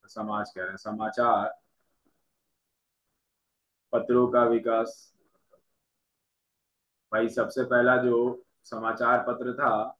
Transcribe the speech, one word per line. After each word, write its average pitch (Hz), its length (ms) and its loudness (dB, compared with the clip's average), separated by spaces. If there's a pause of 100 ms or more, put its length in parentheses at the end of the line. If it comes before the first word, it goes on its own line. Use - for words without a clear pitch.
समाज 104 460 -8
कह 95 100 -16
रहे 92 100 -8
हैं, 98 60 -14
समाचार 110 760 -2 (2500)
पत्रों 123 360 4
का 123 160 4
विकास। 113 720 -2 (2000)
भाई, 110 160 0
सबसे 117 360 -2
पहला 123 320 4
जो 123 480 0 (200)
समाचार 120 640 0
पत्र 123 280 -6
था 113 460 -2